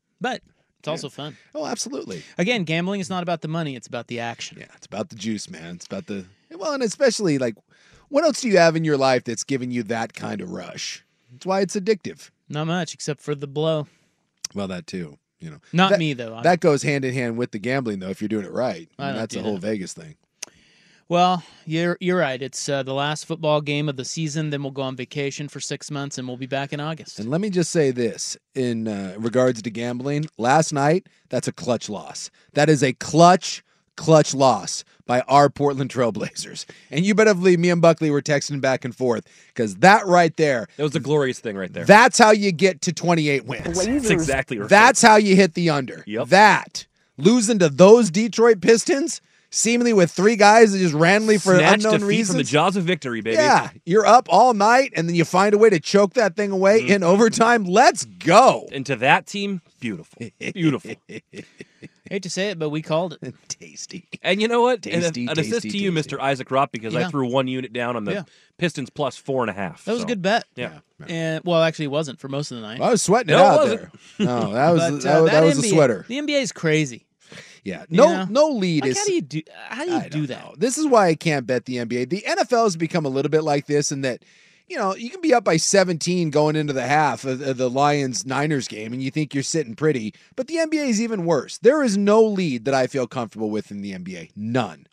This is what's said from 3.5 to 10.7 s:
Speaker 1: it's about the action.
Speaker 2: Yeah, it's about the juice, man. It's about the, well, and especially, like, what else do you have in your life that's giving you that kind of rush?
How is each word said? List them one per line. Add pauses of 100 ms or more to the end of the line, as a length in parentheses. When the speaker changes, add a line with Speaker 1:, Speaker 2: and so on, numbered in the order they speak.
Speaker 1:
it's
about
the
action.
Speaker 2:
Yeah, (100)
it's
about
the
juice,
man.
It's
about
the, (280)
well,
and
especially,
like, (560)
what
else
do
you
have
in
your
life
that's
giving
you
that
kind
of
rush? (320)